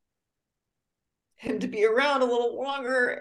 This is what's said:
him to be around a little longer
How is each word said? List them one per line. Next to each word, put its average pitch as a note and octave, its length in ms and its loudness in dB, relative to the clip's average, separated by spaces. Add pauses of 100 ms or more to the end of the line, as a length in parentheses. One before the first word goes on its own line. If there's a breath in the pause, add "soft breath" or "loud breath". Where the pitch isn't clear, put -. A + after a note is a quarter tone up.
(1400)
him A3+ 240 -6
to - 80 -4
be G#3 180 -2
around C4 360 2
a B3+ 40 4
little A#3+ 360 0
longer C4 600 -2